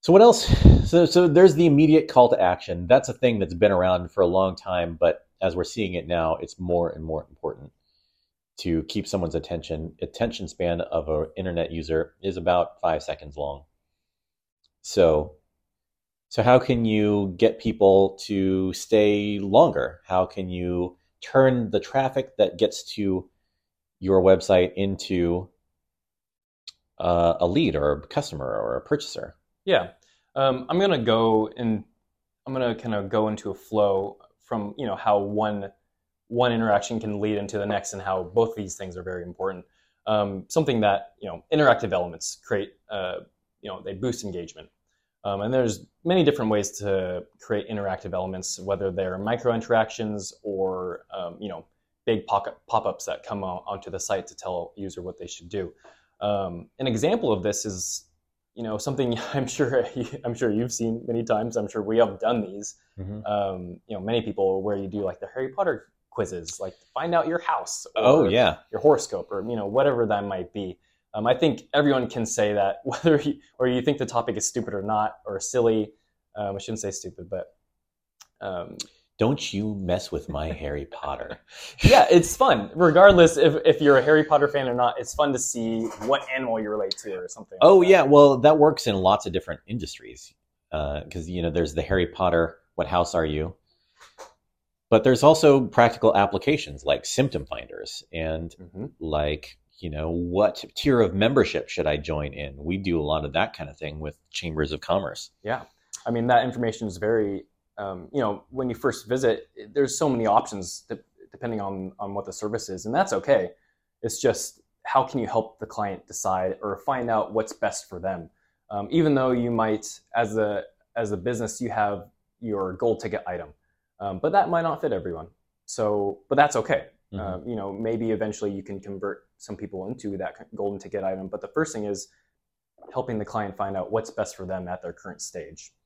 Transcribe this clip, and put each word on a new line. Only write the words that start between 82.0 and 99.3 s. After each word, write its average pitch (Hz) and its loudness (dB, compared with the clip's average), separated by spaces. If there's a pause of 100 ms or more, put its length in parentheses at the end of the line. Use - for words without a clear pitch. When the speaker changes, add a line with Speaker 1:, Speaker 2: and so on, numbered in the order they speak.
Speaker 2:
it's 170 6 (100)
fun. 117 2
Regardless 175 8
if, 147 6 (200)
if 147 2
you're 143 8
a 123 4
Harry 156 6
Potter 147 4
fan 143 0
or 120 -2
not, 123 0
it's 120 -10
fun 143 2
to 127 -2
see 113 -4 (280)
what 135 2 (160)
animal 120 -4
you 107 -6
relate 98 -4
to 107 -10 (120)
or 90 -12
something 98 -18
Speaker 1:
Oh, 180 10
Speaker 2:
like 180 6
that. 185 4
Speaker 1:
yeah. 180 8
Well, 143 8
that 156 8
works 147 4
in 104 0
lots 95 2
of 95 -8
different 85 -6
industries. - -12 (380)
Uh, 76 -4
'cause, 82 -10
you 90 -6
know, 82 0
there's 78 -2
the 80 -2
Harry 92 2 (120)
Potter, 85 0 (180)
"What - -2 (100)
house 87 0
are 82 2 (100)
you?" 78 -4 (1300)
But 110 4
there's 127 4
also 143 6
practical 117 4
applications 101 0
like 71 0
symptom 127 -2
finders - -14 (100)
and, 80 -6
Speaker 2:
Mm-hmm. 92 -14 (120)
Speaker 1:
like, 76 -4 (200)